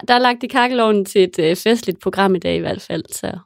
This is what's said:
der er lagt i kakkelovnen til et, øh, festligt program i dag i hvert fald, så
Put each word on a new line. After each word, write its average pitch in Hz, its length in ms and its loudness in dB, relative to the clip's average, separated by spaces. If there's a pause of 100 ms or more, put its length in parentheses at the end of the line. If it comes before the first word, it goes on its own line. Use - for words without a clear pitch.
der 247 60 4
er 240 40 4
lagt 247 260 0
i - 20 -8
kakkelovnen 233 580 2
til 190 200 2
et, 180 140 -6
øh, 165 180 2
festligt 220 440 -2
program 190 340 2
i 180 40 0
dag 170 180 -2
i 165 40 -2
hvert 165 220 -6
fald, 165 300 -8
så - 340 -8